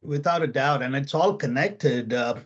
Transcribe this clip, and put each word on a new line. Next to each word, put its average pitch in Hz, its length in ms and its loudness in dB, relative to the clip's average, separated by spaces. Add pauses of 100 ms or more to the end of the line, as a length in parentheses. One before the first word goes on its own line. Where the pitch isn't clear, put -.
without 156 400 0
a 156 60 0
doubt. 135 340 2
And 131 140 -2
it's 139 180 -4
all 185 220 4
connected, 123 760 0
uh, 123 220 0 (120)